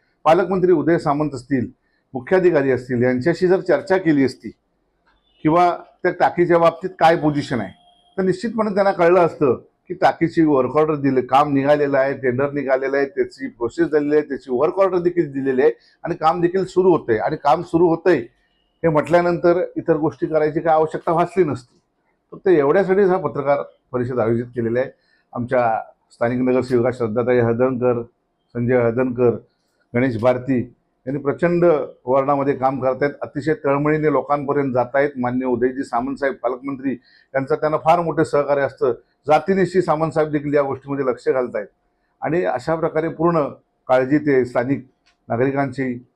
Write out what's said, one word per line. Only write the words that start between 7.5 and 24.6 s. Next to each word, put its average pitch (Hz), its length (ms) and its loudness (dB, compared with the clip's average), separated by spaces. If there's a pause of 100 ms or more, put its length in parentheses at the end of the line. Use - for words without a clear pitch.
आहे, 95 120 -10 (440)
तर 190 40 -2
निश्चितपणे 208 520 -2
त्यांना 196 180 0
कळलं 175 280 4
असतं 156 360 0
की - 380 -18
टाकीची 165 500 0
वर्क 131 340 2
ऑर्डर 156 180 2
दिली, 135 260 0
काम 135 320 2
निघालेलं 139 440 2
आहे, 135 160 0
टेंडर 131 380 -2
निघालेलं 135 460 -2
आहे, 139 80 2
त्याची 135 420 -6
प्रोसेस 135 400 -4
झालेली 147 280 0
आहे, 151 60 4
त्याची 135 300 -8
वर्क 147 220 0
ऑर्डर 185 240 0
देखील 170 340 -2
दिलेली 135 300 -2
आहे 156 100 4 (320)
आणि 165 120 -6
काम 165 260 0
देखील 180 240 0
सुरू 185 260 2
होतंय 120 260 2
आणि 131 180 -2
काम 156 260 0
सुरू 170 260 2
होतंय 165 320 2 (640)
हे 165 60 2
म्हटल्यानंतर 170 760 2 (100)
इतर 160 200 0
गोष्टी 156 320 -4
करायची 151 320 0
काय 160 140 0
आवश्यकता 160 400 0
भासली 175 300 0
नसती. - 360 -6 (520)
फक्त 160 160 -6
एवढ्यासाठीच 185 600 4
हा 180 100 2
पत्रकार 143 420 -2 (320)
परिषद 123 280 -4
आयोजित 117 260 0
केलेला 120 340 -4